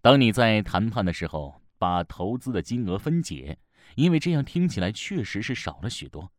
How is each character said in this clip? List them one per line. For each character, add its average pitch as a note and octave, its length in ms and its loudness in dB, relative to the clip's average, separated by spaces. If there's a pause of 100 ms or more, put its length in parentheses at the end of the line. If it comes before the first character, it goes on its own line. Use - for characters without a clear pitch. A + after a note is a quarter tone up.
当 C3+ 180 8
你 A#2+ 120 6
在 A2 320 4
谈 G2 260 0
判 G#2 160 -2
的 F2 80 0
时 E2+ 140 -6
候， D2 340 -8 (160)
把 F2+ 280 0
投 G2+ 340 -6
资 B2+ 140 -8
的 F#2 100 -2
金 A#2 260 -4
额 F2+ 80 -2
分 D#3+ 240 -2
解， C#2+ 380 -8 (380)
因 E3+ 160 4
为 D#3+ 80 4
这 F3 100 -2
样 D3 140 0
听 F3 220 0
起 C#3 120 -2
来 F#2 140 -2
确 D3+ 320 -6
实 G2 180 -6
是 A#2+ 140 -4
少 - 240 -8
了 G2 100 -6
许 - 180 -12
多 F2 300 -14